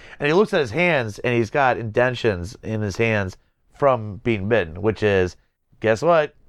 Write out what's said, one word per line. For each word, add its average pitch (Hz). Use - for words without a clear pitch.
and 143
he 151
looks 196
at 175
his 127
hands, 139
and 123
he's 117
got 135
indentions 113
in 110
his 101
hands 107
from 113
being 104
bitten, 92
which 101
is, 98
guess 110
what? 156